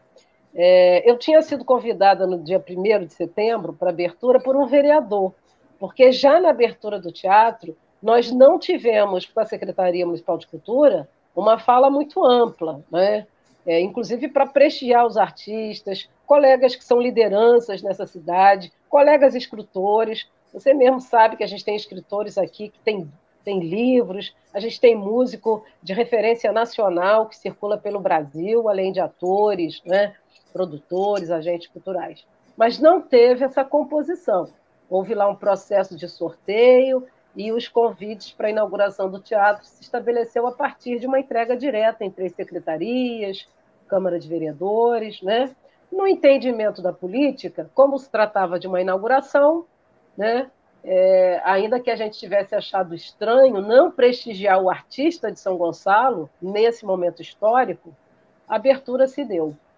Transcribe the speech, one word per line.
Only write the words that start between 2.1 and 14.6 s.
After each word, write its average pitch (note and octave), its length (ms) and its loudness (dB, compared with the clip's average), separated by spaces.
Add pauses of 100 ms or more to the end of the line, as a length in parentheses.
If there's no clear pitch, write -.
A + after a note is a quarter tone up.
no F#3 120 -2
dia F3 220 -4
primeiro F#3 460 -2
de - 80 -20
setembro G3 580 -6
pra F3 160 -6
abertura F3 500 0
por C4 160 -2
um C#4 120 0
vereador, A#3+ 680 2 (460)
porque B3+ 340 4
já C#4 260 4
na F4+ 120 2
abertura G#3+ 480 -2
do F3 120 -12
teatro G3+ 640 0 (280)
nós A#3 280 2
não C4+ 280 6
tivemos, G#3 680 -2
com - 160 -6
a G#3+ 60 -2
Secretaria F3+ 580 -4
Municipal E3+ 320 -4
de D#3+ 100 -14
Cultura, G3+ 640 0 (260)
uma G#3+ 240 2
fala B3+ 300 4
muito D4 340 -2
ampla, A3 680 0
né? G#3 360 0 (380)
É, E3 160 0
inclusive A3 480 -6
pra C4+ 160 0
prestigiar C4 640 2